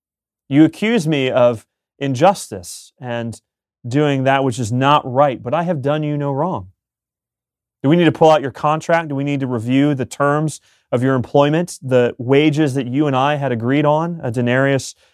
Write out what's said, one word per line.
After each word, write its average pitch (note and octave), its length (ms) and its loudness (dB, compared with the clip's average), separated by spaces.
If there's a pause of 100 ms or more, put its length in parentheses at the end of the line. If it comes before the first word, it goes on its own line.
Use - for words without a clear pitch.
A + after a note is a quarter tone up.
(480)
You C#3+ 160 6
accuse G#3 420 0
me C#3 240 0
of A#2+ 360 2 (320)
injustice C#3 1000 -4
and A#2 420 -8 (460)
doing C#3 380 0
that C3+ 180 2
which B2 160 -2
is A2+ 140 -4
not C#3 380 2
right, C3 300 2
but A#2+ 140 -6
I E3+ 80 0
have E3 200 -4
done D3 200 -2
you D3 140 -4
no C#3+ 160 -4
wrong. C3+ 400 -6 (1080)
Do - 80 0
we E3 60 6
need F3 120 4
to D3+ 60 4
pull D#3+ 180 4
out D#3 120 4
your C3+ 80 -6
contract? D#3 580 -2
Do C#3+ 60 -6
we C#3 80 -4
need C#3+ 160 -2
to C3+ 80 -4
review B2+ 480 0
the B2+ 100 -4
terms D3 560 -2 (300)
of B2 100 0
your C3+ 140 0
employment, C#3+ 680 0
the B2 380 0
wages C#3 560 2
that C3 140 -4
you C#3+ 180 -2
and C3+ 80 -2
I C#3+ 220 0
had C#3 160 -4
agreed B2+ 320 -2
on, D#3+ 360 0
a B2 120 -6
denarius B2+ 640 0 (180)